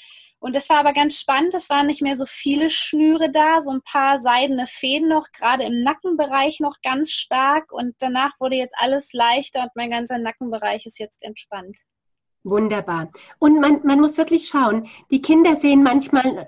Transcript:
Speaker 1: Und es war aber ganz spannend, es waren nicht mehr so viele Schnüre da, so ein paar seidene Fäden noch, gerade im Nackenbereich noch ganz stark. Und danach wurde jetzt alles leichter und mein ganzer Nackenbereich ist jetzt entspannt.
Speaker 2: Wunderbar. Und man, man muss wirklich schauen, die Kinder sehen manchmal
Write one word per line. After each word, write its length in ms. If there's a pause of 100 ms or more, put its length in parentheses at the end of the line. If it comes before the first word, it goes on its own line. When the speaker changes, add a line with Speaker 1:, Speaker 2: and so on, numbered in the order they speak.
(440)
Speaker 1:
Und 100
es 140
war 80
aber 160
ganz 260
spannend, 360
es 160
waren 160
nicht 160
mehr 160
so 80
viele 420
Schnüre 640
da, 320
so 80
ein 100
paar 400
seidene 460
Fäden 420
noch, 240
gerade 320
im 180
Nackenbereich 800
noch 220
ganz 300
stark. 600
Und 260
danach 420
wurde 160
jetzt 200
alles 380
leichter 480
und 120
mein 140
ganzer 300
Nackenbereich 680
ist 140
jetzt 240
entspannt. 560 (640)
Speaker 2:
Wunderbar. 680 (280)
Und 200
man, 260
man 160
muss 180
wirklich 300
schauen, 380 (240)
die 120
Kinder 340
sehen 260
manchmal 640